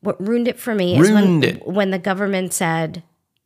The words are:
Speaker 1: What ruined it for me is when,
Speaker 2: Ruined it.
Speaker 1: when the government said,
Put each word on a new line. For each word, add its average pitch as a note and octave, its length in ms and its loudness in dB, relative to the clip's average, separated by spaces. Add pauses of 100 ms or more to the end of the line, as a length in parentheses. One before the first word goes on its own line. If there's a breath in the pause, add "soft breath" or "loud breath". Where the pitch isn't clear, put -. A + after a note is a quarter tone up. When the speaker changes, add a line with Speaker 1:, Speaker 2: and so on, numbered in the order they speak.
Speaker 1:
What - 260 -4
ruined A#3+ 220 0
it - 100 -6
for A#3 160 -6
me F3+ 240 2
is F#3 120 6
when, G#3 140 4
Speaker 2:
Ruined E3+ 200 4
it. - 240 -4
Speaker 1:
when F#3+ 220 -2
the F#3+ 80 -2
government F#3+ 560 -4
said, E3 480 -4 (440)